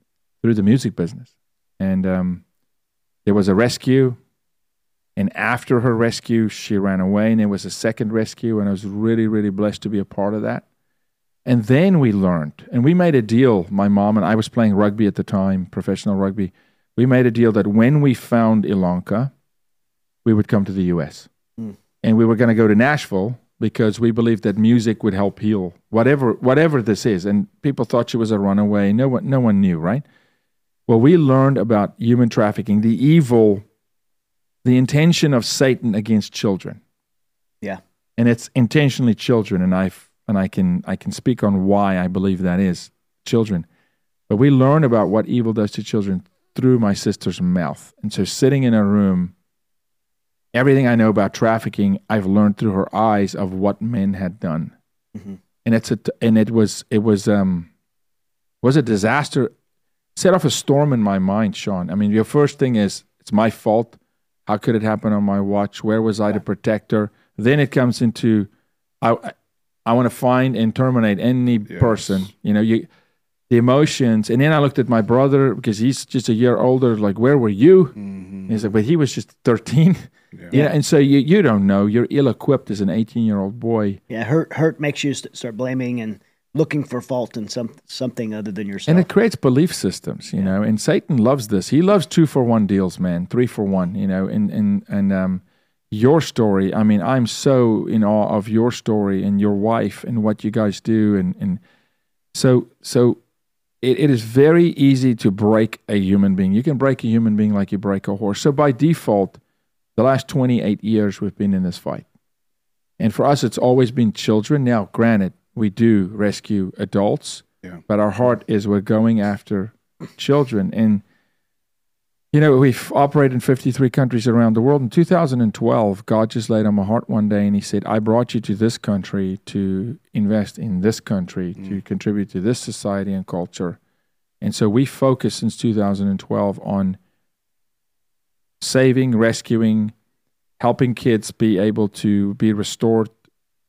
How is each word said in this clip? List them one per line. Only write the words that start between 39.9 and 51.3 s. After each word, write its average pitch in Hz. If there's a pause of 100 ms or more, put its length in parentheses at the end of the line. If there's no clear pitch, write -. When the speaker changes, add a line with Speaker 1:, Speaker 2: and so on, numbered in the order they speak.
Speaker 1:
and 101
I 95
can, 92
I 95
can -
speak -
on 98
why 98
I 90
believe 92
that 90
is 92 (340)
children. 107 (640)
But 113
we 135
learn 139
about 113
what 104
evil 113
does 107
to 110
children 98 (280)
through 127
my 104
sister's 95
mouth. 90 (100)
And 208
so 101
sitting 135
in 123
a 107
room, 95 (1160)
everything 135
I 120
know 110
about 101